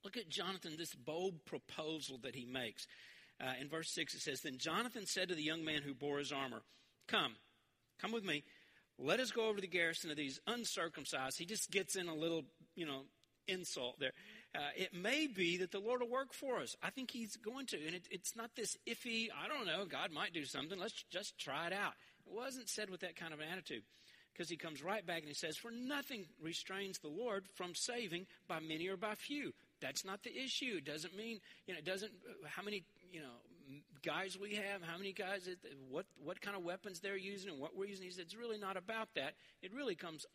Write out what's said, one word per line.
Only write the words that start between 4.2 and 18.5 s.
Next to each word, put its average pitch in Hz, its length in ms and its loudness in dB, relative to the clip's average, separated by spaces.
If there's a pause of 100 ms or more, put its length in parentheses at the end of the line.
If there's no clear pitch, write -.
says, 135 200 0
"Then 131 160 -2
Jonathan 202 480 2
said 185 240 2
to 180 60 4
the 151 80 0
young 160 220 2
man 151 160 4
who 143 140 -2
bore 143 240 2
his 143 120 0
armor, 131 300 0 (460)
'Come, 147 280 6 (640)
come 202 140 0
with 226 120 0
me. 147 200 4 (560)
Let 156 200 6
us 247 120 2
go 226 160 4
over 214 80 6
to 202 60 0
the 190 60 -2
garrison 165 440 4
of 147 60 -2
these 139 280 -2
uncircumcised.'" 160 920 0
He 170 80 -2
just - 240 0
gets 190 240 4
in 180 120 2
a 160 60 0
little, 160 320 4 (300)
you 170 100 0
know, 139 200 -2 (420)
insult 160 500 0
there. 131 160 2 (400)
Uh, 147 220 2
"It 185 180 0
may 233 320 4
be 180 320 6
that 180 140 2
the 196 80 0
Lord 247 220 4
will 233 80 2
work 262 240 2
for 254 260 2
us." 123 240 -2
I 175 80 2
think 262 180 -4
he's 226 260 -4
going 254 320 -6
to. 151 160 -2
And 160 120 0
it, 180 160 -6
it's 190 240 -2
not 226 200 -6